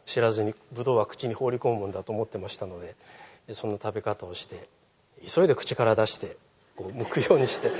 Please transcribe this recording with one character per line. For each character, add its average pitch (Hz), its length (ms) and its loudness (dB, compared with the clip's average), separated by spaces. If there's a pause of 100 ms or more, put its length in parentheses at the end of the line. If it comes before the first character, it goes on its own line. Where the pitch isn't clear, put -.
知 - 140 -2
ら 113 120 6
ず 110 120 2
に、 110 100 0 (180)
ブ 120 120 -6
ド 127 100 4
ウ 117 40 6
は 104 100 4
口 - 200 -6
に 113 60 -2
放 127 160 0
り 123 80 0
込 123 120 0
む 113 120 2
も 98 60 -2
ん 101 40 -4
だ 95 120 -6
と - 80 -6
思 110 120 -2
っ 104 40 -4
て - 100 -8
ま 98 100 -8
し - 100 -12
た 101 100 -8
の 87 120 -12
で、 87 160 -12 (520)
で、 110 80 -10
そ - 120 -8
の 107 60 -2
食 101 220 -6
べ 104 80 -6
方 104 240 -4
を 90 80 -10
し - 100 -12
て、 - 240 -16 (580)
急 - 160 4
い 190 40 8
で 139 80 6
口 - 200 -4
か 123 100 4
ら 110 100 6
出 110 120 4
し - 100 -4
て、 - 200 -10 (380)
こ 92 100 -10
う、 95 60 -10
剥 120 140 -6
く - 160 0
よ 165 160 4
う - 20 2
に 127 80 2
し - 120 -4
て、 - 200 -2